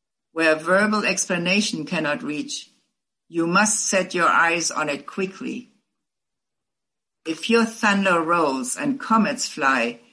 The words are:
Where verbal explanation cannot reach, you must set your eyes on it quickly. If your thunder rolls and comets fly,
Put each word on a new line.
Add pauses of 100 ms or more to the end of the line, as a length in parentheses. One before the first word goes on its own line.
(320)
Where
verbal
explanation
cannot
reach, (580)
you
must
set
your
eyes
on
it
quickly. (1500)
If
your
thunder
rolls
and
comets
fly, (120)